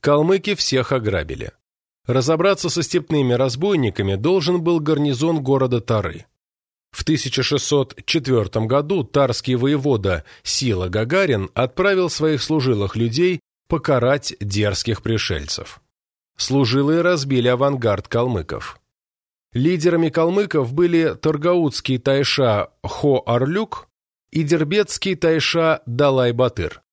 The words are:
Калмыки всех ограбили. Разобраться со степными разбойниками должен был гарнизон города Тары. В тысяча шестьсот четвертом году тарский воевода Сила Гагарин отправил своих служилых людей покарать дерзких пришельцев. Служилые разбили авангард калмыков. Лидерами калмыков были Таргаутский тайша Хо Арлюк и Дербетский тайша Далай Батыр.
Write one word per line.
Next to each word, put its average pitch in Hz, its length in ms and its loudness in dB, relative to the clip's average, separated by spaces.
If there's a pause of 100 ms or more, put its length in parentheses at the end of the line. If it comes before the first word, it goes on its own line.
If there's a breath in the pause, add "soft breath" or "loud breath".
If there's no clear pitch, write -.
Калмыки 170 520 2
всех - 380 -2
ограбили. 95 600 -4 (540)
Разобраться 160 640 2
со 156 140 -2
степными 143 500 0
разбойниками 120 840 0
должен 170 460 0
был 170 180 2
гарнизон 147 640 0
города 131 380 2
Тары. 92 460 -2 (640)
В - 140 -12
тысяча 139 380 -2
шестьсот 139 640 -2
четвертом 117 600 0
году 147 380 0
тарский 131 500 0
воевода 123 680 0 (180 loud breath)
Сила 95 460 -2
Гагарин 117 680 0
отправил 180 560 0
своих 151 320 0
служилых 123 540 -2
людей 139 440 0 (280)
покарать 135 720 0
дерзких 104 640 -2
пришельцев. - 760 -4 (560)
Служилые 139 680 2
разбили 139 440 0
авангард 123 640 0
калмыков. 113 720 -4 (720)
Лидерами 165 560 2
калмыков 165 640 0
были 165 420 2
Таргаутский 156 840 0
тайша 131 720 0 (120)
Хо 131 440 0
Арлюк 143 640 -2 (440)
и 160 100 0
Дербетский 170 720 0
тайша 160 720 0
Далай 127 460 2
Батыр. 117 500 -2 (100)